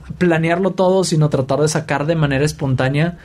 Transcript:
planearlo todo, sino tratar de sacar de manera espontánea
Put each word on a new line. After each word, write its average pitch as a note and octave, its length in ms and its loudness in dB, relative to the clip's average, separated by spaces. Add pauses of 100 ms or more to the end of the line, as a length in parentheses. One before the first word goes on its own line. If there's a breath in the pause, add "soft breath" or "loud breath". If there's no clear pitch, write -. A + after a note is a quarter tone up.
(180)
planearlo E3+ 540 0
todo, F#3 340 2
sino D3+ 240 2
tratar C3+ 320 0
de D#3 80 2
sacar D3 380 -2
de E3 80 0
manera C#3+ 280 0
espontánea D3 800 -2